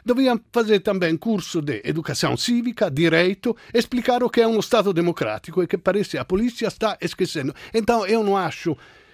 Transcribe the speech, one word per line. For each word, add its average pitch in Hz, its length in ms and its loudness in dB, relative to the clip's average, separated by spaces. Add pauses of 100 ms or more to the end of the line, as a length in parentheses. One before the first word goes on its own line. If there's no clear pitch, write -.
deveriam 247 360 2 (120)
fazer 214 280 2
também 180 360 0
curso 175 460 -2
de 143 220 -4
educação 143 520 -2
cívica, 233 540 -2
direito, 170 680 2 (160)
explicar 240 500 0
o 240 80 0
que 240 100 4
é 226 60 6
um 226 120 2
Estado 202 340 2
democrático 165 680 -2
e 170 40 0
que 190 120 -2
parece 185 400 -2
a 127 60 -4
polícia 226 420 -2
está 202 340 -4
esquecendo. 165 540 -4 (180)
Então, 226 340 2
eu 220 180 2
não 196 120 4
acho 165 400 -2 (380)